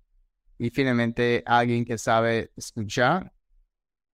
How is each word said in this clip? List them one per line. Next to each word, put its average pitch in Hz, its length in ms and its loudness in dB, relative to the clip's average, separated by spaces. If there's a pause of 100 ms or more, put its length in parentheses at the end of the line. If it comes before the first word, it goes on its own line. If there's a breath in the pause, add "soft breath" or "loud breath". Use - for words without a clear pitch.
(580)
Y 117 140 -4
finalmente, 120 760 0
alguien 120 400 2
que 117 140 -6
sabe 113 560 0
escuchar 127 760 -2 (840)